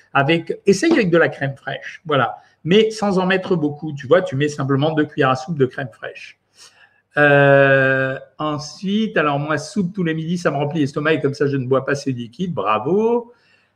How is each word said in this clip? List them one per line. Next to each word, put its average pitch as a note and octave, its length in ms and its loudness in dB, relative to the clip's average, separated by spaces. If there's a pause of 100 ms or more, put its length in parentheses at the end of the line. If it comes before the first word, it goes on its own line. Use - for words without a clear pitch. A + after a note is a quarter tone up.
(140)
avec, D#3+ 540 0
essaye G3+ 260 4
avec G3+ 160 2
de E3+ 80 4
la D3+ 120 4
crème C3+ 280 -6
fraîche. - 480 -14
Voilà. B2+ 300 0 (280)
Mais G#3+ 280 4
sans G3+ 260 -2
en F#3 80 0
mettre F#3+ 300 0
beaucoup. D3 380 -4
Tu C#3 120 -12
vois, E3 160 4
tu F3+ 140 -6
mets D3 140 0
simplement C#3+ 420 0
deux D3+ 140 0
cuillères C3+ 260 0
à B2+ 40 2
soupe D#3 220 -8
de C3+ 80 4
crème C3+ 260 -6
fraîche. - 460 -16 (800)
Euh, C#3 1000 4 (180)
ensuite, F#3+ 800 -4
alors D3 220 0
moi, D3+ 180 -4
soupe F3 360 -6
tous F#3 100 -4
les D#3+ 100 -2
midis, D#3+ 240 -6
ça E3+ 140 -2
me C#3+ 60 -4
remplit D3 240 -2
l'estomac D3 320 0
et D3+ 60 -2
comme C3+ 140 -2
ça, C#3+ 140 -2
je C3+ 100 -2
ne B2+ 80 -4
bois C3 200 0
pas C#3+ 100 -2
ces C#3 160 -6
liquides. B2 420 -6
Bravo. D#3+ 800 0 (420)